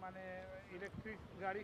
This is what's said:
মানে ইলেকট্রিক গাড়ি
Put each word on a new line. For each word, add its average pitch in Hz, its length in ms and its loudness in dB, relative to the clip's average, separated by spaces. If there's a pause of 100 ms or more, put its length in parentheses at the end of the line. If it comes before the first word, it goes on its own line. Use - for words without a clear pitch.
মানে 185 220 -2 (540)
ইলেকট্রিক 196 420 0 (240)
গাড়ি 196 220 6